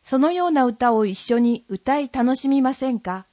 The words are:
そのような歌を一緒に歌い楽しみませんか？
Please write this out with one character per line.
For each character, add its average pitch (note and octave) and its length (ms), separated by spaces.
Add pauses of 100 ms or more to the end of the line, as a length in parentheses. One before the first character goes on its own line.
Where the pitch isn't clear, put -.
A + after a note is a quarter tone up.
そ C4+ 140
の D4+ 140
よ F4+ 160
う E4+ 40
な C4+ 140
歌 A#3+ 280
を A3 120
一 G3 100
緒 A#3 240
に A#3+ 280
歌 C4 320
い C#4 120
楽 B3+ 240
し C4+ 120
み C#4 140
ま C4 120
せ C4 180
ん A3+ 80
か？ F#3 340